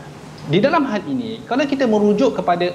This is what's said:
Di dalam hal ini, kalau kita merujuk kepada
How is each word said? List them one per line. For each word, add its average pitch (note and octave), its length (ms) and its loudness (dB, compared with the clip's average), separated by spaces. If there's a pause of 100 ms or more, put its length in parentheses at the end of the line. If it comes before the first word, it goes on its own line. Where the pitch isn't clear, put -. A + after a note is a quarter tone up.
(480)
Di E3 160 2
dalam D4 240 2
hal G#3 180 -4
ini, A2+ 380 -6
kalau C#4 240 0
kita C4+ 180 0
merujuk G#3 540 2
kepada F3 360 0